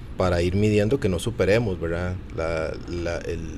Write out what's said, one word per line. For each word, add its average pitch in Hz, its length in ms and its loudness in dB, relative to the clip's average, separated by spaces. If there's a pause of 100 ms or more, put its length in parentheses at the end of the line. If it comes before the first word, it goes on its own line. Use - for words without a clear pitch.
(160)
para 87 260 2
ir 90 140 2
midiendo 107 420 4
que 107 100 0
no 87 120 0
superemos, 104 600 2
¿verdad? 87 360 -2 (200)
La, 80 360 -2 (160)
la, 85 300 -4
el, 85 200 -6 (200)